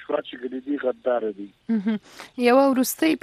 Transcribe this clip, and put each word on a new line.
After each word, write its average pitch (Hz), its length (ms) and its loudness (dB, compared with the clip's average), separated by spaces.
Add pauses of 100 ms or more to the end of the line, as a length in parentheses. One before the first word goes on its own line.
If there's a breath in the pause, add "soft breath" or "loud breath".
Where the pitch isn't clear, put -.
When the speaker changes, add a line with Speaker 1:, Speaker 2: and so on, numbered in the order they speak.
Speaker 1:
شوه 147 240 -4
چې - 160 -14
ګنې 127 240 -8
دوی 143 100 -2
غداره 120 640 -2
دي. 101 100 -12 (200)
Speaker 2:
مهم. 220 280 0 (480 loud breath)
یوه 254 240 6
وروستۍ 269 440 0 (100)